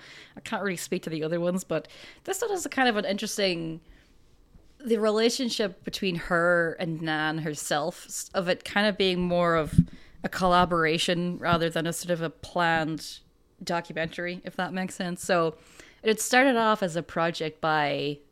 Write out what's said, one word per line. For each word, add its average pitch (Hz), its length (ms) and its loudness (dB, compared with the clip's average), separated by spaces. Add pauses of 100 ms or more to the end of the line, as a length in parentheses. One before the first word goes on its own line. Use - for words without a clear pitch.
(360)
I - 40 -16
can't 202 240 -6
really 185 120 -2
speak - 280 -6
to 170 60 -6
the 156 120 -4
other 165 160 -2
ones, 180 240 0
but 160 240 -2 (380)
this - 180 -4
one 427 80 -2
is 359 160 -2
a - 20 -6
kind 262 200 2
of 214 80 2
an 208 80 0
interesting, 185 760 -2 (1040)
the 226 140 2
relationship 220 840 2
between 185 320 -2
her 170 640 2
and 165 220 -4
Nan 156 360 0
herself, 151 720 -4
s-, - 260 -10
of 185 140 0
it - 160 -2
kind 208 240 2
of 196 100 0
being 185 220 2
more 175 340 2
of 156 240 0 (460)
a - 40 -4
collaboration 175 1120 2
rather 165 320 0
than 160 160 -2
a 170 60 -2
sort 175 180 -8
of 165 120 0
a 160 80 -2
planned 160 880 -2 (440)
documentary, 170 840 -4
if 180 120 -12
that 185 160 -4
makes 185 240 -4
sense. 180 280 -6
So 170 300 2 (480)
it 220 180 2
started 254 360 6
off 220 260 4
as 170 140 -2
a 165 80 -2
project 165 560 -2
by 143 580 0 (140)